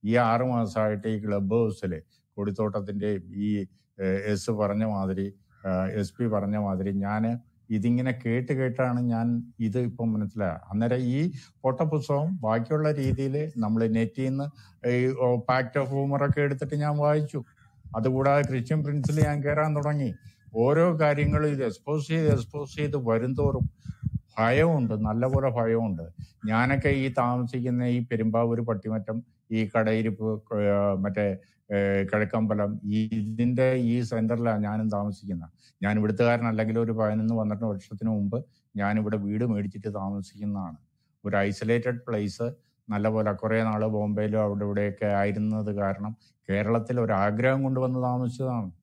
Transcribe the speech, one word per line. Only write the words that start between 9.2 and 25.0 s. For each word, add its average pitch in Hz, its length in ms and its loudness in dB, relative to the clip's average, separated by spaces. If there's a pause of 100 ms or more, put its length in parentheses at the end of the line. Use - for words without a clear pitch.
ഇത് 110 180 0
ഇപ്പം 117 340 -2
മനസ്സിലായത്. 101 480 -2 (100)
അന്നേരം 117 280 0
ഈ 135 340 0 (300)
പൊട്ടപ്പുസ്തകം 151 760 0
ബാക്കിയുള്ള 123 520 0
രീതിയിൽ 135 640 0
നമ്മൾ 113 300 2
നെറ്റിൽ 113 420 0
നിന്ന് 135 160 -2 (440)
ഈ, 127 300 2
ഓ, 123 180 4
Pact 127 460 0
of 127 120 -2
Humor 139 360 0
ഒക്കെ 147 100 2
എടുത്തിട്ട് 143 360 -2
ഞാൻ 147 200 0
വായിച്ചു. 147 480 0 (520)
അതുകൂടാതെ 131 460 4
Christian 131 400 0
പ്രിൻസിൽ 147 420 2
ഞാൻ 147 180 0
കയറാൻ 151 340 0
തുടങ്ങി. 143 380 -2 (400)
ഓരോ 156 460 4
കാര്യങ്ങളും 151 480 2
ഇത് 135 180 0
expose 143 420 -4
ചെയ്ത്, 160 240 4
expose 139 440 -2
ചെയ്ത് 147 200 -2
വരുംതോറും 127 760 0 (680)
ഭയമുണ്ട്, 127 560 4
നല്ലപോലെ 123 560 0